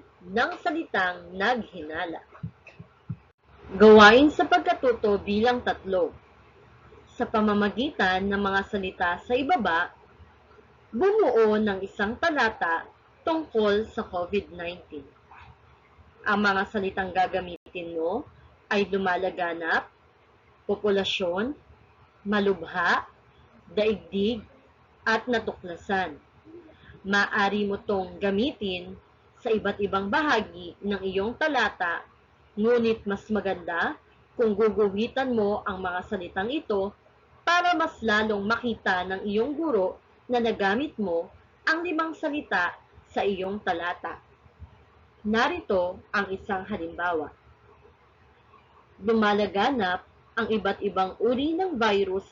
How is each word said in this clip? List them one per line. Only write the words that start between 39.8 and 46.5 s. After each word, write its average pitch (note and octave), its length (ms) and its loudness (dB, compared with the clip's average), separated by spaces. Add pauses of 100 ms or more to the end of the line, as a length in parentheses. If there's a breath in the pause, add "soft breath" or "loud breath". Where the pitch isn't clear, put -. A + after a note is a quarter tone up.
na B3 80 0
nagamit A3+ 560 -2
mo F3 320 -4 (400)
ang E4 160 -2
limang D#4+ 320 -4
salita C#4 560 -2 (400)
sa B3 80 -6
iyong G3 400 -2
talata. E3+ 640 -6 (1040)
Narito A3 800 0
ang G3 240 -4
isang F#3+ 320 -6